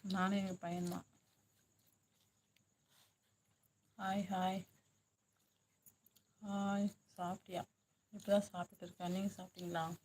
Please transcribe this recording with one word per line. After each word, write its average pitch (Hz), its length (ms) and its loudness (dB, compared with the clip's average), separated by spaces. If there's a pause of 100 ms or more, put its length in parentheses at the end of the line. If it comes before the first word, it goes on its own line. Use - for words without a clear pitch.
நானும் 190 320 4
எங்க 190 180 -2
பையன்தான். 175 480 -4 (3000)
ஹாய், 196 260 2
ஹாய். 185 360 2 (1800)
ஹாய், 202 440 2 (240)
சாப்பிட்டியா? 180 520 -6 (500)
இப்பதான் 202 360 4
சாப்பிட்டு 175 360 -8
இருக்கேன். 180 280 -4
நீங்க 196 200 0
சாப்பிட்டீங்களா? 175 520 -4 (200)